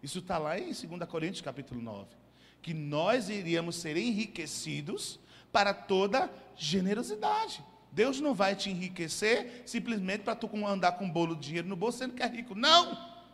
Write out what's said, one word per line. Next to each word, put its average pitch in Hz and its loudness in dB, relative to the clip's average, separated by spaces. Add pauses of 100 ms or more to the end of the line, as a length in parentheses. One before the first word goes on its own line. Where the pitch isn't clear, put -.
Isso 175 -8
tá 180 -2
lá 156 0
em 339 -6
segunda 170 -8
Coríntios 165 -4
capítulo 127 -8
nove, 104 -10 (460)
que 170 -6
nós 160 2
iríamos 170 0
ser 160 -4
enriquecidos 185 -4 (320)
para 202 6
toda 202 2 (240)
generosidade. 247 0 (280)
Deus 262 4
não 294 2
vai 196 4
te 196 -4
enriquecer 185 0
simplesmente 208 -2
para 220 0
tu 226 -6
com-, 208 -2
andar 185 4
com 196 -4
um 175 -2
bolo 165 2
de 147 -10
dinheiro 165 -4
no 196 -4
bolso, 226 0
sendo 254 -6
que 247 -2
é 247 2
rico. 226 -6
Não! 330 4 (220)